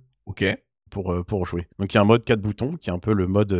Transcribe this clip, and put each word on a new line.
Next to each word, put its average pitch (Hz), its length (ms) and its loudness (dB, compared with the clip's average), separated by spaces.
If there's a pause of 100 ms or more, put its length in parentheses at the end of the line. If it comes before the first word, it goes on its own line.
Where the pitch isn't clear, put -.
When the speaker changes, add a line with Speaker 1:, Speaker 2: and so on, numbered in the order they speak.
(260)
Speaker 1:
Ok. 98 200 -4 (440)
Speaker 2:
pour, 95 220 -6
euh, 90 100 -2
pour 90 240 -4
jouer. 87 220 -8 (120)
Donc, 190 140 -4
il - 20 -4
y - 40 8
a - 20 6
un 101 40 6
mode 113 180 6
quatre 113 180 0
boutons, 113 360 -6
qui - 120 -10
est 90 40 -4
un 90 40 -6
peu 110 160 -2
le 92 140 0
mode 101 320 0